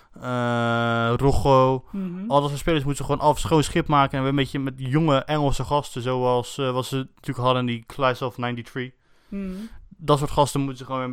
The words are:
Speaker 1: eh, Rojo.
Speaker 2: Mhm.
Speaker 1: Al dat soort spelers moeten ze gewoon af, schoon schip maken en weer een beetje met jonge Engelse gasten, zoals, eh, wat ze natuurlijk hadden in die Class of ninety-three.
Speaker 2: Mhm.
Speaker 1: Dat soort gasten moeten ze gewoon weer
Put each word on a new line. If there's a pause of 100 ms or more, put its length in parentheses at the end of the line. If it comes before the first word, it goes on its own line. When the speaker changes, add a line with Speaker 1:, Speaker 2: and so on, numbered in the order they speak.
(220)
Speaker 1:
eh,
Rojo.
Speaker 2:
Mhm.
Speaker 1:
Al
dat
soort
spelers
moeten
ze
gewoon
af,
schoon
schip
maken
en
weer
een
beetje
met
jonge
Engelse
gasten,
zoals,
eh,
wat
ze
natuurlijk
hadden
in (100)
die
Class
of
ninety-three. (340)
Speaker 2:
Mhm. (560)
Speaker 1:
Dat
soort
gasten
moeten
ze
gewoon
weer